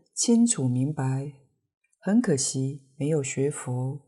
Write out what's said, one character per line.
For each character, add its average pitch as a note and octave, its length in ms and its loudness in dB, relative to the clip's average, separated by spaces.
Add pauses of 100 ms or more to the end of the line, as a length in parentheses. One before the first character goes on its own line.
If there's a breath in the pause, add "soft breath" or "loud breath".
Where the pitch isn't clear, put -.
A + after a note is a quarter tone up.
(140)
清 A#3 320 4
楚 C3+ 220 0
明 B2+ 240 0
白， C3+ 400 -4 (680)
很 G#3 200 2
可 G3 160 2
惜 C3+ 480 -4 (120)
没 C#3 120 -2
有 D#3 140 2
学 C3+ 280 -2
佛。 C3 580 -6